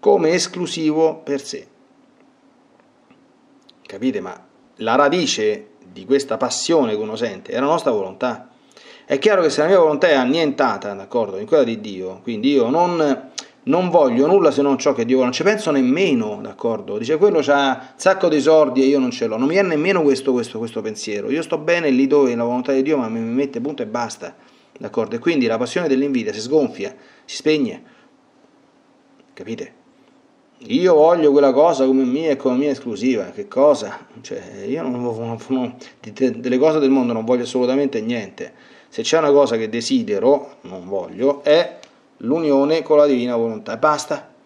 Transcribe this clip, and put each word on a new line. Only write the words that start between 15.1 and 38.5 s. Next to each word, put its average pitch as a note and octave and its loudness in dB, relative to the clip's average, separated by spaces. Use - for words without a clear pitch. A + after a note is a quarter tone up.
vuole, B2+ 2
non B2 -6
ci - -4
penso G3+ 0
nemmeno, C3 0
d'accordo? G#2+ -6
Dice, A#2+ -2
"Quello F3+ 4
c'ha C#3 2
un - -18
sacco F#3 2
di D3+ 2
soldi C#3 4
e C3 6
io C#3 4
non B2+ -2
ce A#2 -6
l'ho", G#2+ -4
non B2+ 0
mi E3 0
è G3 4
nemmeno F3 0
questo, C#3 2
questo, A#2 -2
questo A2+ -8
pensiero. G#2+ -8
Io C#3+ -2
sto D#3+ -4
bene D#3+ 0
lì C3 4
dove C3+ 4
la A#2 -2
volontà B2 -2
di C3+ 2
Dio D3+ 0
ma A#2+ -2
mi, A2+ -6
mi A2+ -4
mette C3+ -2
punto C3+ -6
e A2 -6
basta. A2+ -8
D'accordo? G#2+ -6
E A#2 -6
quindi C#3 0
la A2+ 0
passione D3+ -2
dell'invidia C3 -2
si A2+ -10
sgonfia, B2 -2
si - -14
spegne. D3 -2
Capite? - -12
Io E3+ 4
voglio D#3 6
quella C#3 6
cosa C3+ 4
come C3 2
mia D3 -2
e C#3 0
come C3 -2
mia C#3+ 0
esclusiva. A#2 -4
Che G2+ -14
cosa? C3 0
Cioè, - -14
io C3+ -6
non, B2 -6
non, A#2 -6
non, B2+ -4
di, G#2 -18
de-, B2 -2
delle B2+ -2
cose D3+ 2
del C#3+ 2
mondo B2+ 2
non A2 -6
voglio B2 0
assolutamente B2+ -2
niente. A2 -8